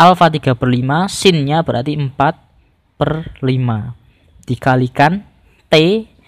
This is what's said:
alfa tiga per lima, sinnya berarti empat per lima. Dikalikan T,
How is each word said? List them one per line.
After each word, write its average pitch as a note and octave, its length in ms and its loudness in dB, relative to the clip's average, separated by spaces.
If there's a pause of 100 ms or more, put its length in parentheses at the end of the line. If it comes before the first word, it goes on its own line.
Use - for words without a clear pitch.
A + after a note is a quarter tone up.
alfa F3 320 4
tiga C#3 240 -2
per - 80 -6
lima, C3 400 0
sinnya D#3+ 560 0
berarti B2+ 320 -4
empat C#3+ 420 -2 (600)
per D#3 480 -6
lima. B2 480 -4 (560)
Dikalikan C3 720 0 (480)
T, F#3 360 2 (220)